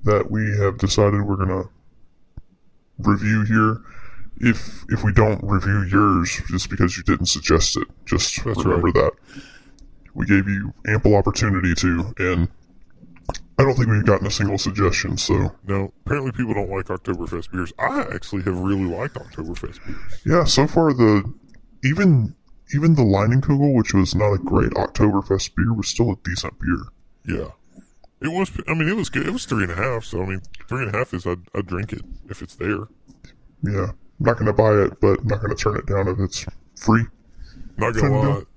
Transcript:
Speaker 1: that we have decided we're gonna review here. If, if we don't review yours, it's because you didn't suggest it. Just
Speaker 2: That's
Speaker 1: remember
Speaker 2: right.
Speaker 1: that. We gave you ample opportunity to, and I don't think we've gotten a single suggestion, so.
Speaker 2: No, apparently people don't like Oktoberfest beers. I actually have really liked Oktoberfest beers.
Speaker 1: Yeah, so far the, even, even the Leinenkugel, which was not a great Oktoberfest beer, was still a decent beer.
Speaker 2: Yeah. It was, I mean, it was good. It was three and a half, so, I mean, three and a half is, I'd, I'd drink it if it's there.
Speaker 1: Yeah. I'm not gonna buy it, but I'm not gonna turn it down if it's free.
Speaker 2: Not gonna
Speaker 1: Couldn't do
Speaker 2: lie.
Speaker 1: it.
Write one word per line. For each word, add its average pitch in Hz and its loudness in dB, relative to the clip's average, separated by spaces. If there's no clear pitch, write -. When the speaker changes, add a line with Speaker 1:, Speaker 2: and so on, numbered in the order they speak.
Speaker 1:
that 104 2
we 107 0
have 101 0
decided 101 2
we're 101 -2
gonna 95 -2
review 104 2
here. 110 2
If, - 0
if 113 -2
we 104 2
don't 107 4
review 101 0
yours, 92 2
it's 90 -4
because 95 0
you 87 -12
didn't 90 0
suggest - 0
it. - -6
Just - -2
Speaker 2:
That's 110 -4
Speaker 1:
remember 87 2
Speaker 2:
right. 82 2
Speaker 1:
that. 76 4
We - -4
gave 98 4
you 101 -4
ample 107 4
opportunity 98 2
to, 90 -2
and 90 0
I 139 4
don't 135 2
think 123 2
we've 107 2
gotten 98 2
a 98 -4
single 101 -2
suggestion, 95 -2
so. 90 -2
Speaker 2:
No, 98 -4
apparently 135 -2
people 113 -4
don't 101 -4
like 95 -6
Oktoberfest 87 -6
beers. 90 -4
I 277 -2
actually - -6
have 92 -2
really 95 0
liked 92 -6
Oktoberfest - -10
beers. - -4
Speaker 1:
Yeah, 170 4
so 135 4
far 160 4
the, 110 4
even, 147 4
even 160 4
the 139 6
Leinenkugel, 131 4
which 107 2
was 98 2
not 101 4
a 92 0
great - 2
Oktoberfest 98 0
beer, 101 2
was 110 -2
still 117 0
a - -4
decent - -6
beer. - -8
Speaker 2:
Yeah. - -8
It 151 -4
was, 185 -2
I 139 -2
mean, 160 0
it 202 -2
was 214 -4
good. - -2
It - -4
was 254 -6
three 110 0
and 87 -2
a 85 -6
half, 117 -2
so, 90 -4
I - -2
mean, 95 -6
three 127 -4
and 98 -6
a 101 -2
half 123 -4
is, 92 -6
I'd, 90 -4
I'd 95 -4
drink 90 -6
it - -10
if - -12
it's - -16
there. 98 -4
Speaker 1:
Yeah. 98 -2
I'm 151 0
not 120 2
gonna 107 0
buy 107 4
it, 101 2
but 101 4
I'm - -4
not 104 -2
gonna 104 -4
turn 107 -2
it - -8
down 98 0
if 92 -4
it's - -4
free. 113 2
Speaker 2:
Not 117 0
gonna 143 2
Speaker 1:
Couldn't 131 2
do 139 2
Speaker 2:
lie. - 0
Speaker 1:
it. - -14